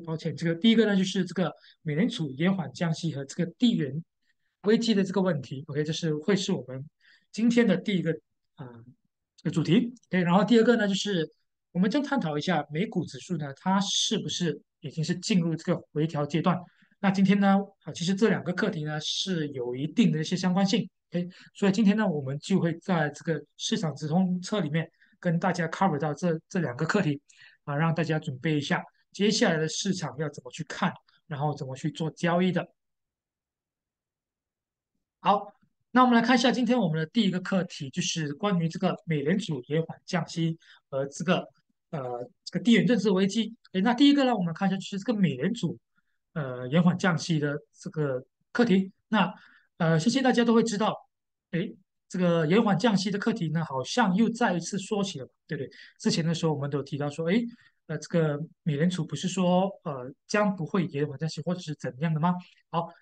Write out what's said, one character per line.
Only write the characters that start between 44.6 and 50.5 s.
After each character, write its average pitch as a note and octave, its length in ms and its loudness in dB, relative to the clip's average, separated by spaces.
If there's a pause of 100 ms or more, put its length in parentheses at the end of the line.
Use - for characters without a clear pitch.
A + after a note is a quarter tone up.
一 - 20 4
下 F#3+ 60 0
就 F#3+ 60 -8
是 G3 160 -8
这 A#3 140 -2
个 G#3 60 -2
美 D#3+ 160 4
联 C#3+ 180 -2
储， D3 260 -4 (540)
呃， B2+ 360 -6
延 D#3+ 140 4
缓 F3 140 4
降 F3+ 200 2
息 D#3 220 -2
的 D3 200 -2 (200)
这 - 120 -12
个 C3+ 340 -4 (260)
课 - 140 2
题。 F#3+ 260 4 (180)
那， F#3+ 240 2 (440)
呃， E3 240 2
相 A#3 100 2
信 C4 120 0
大 B3 100 4
家 A#3 100 4
都 A3+ 120 4